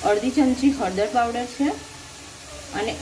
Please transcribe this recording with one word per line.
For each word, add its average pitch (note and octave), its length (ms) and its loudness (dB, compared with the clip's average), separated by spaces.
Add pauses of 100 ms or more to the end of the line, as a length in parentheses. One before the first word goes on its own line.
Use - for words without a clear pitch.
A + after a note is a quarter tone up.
અડધી G#3+ 280 2
ચમચી C4 400 4
હળદર G3 380 0
પાવડર A#3+ 400 2
છે C#4 120 2 (1120)
અને A3 220 -2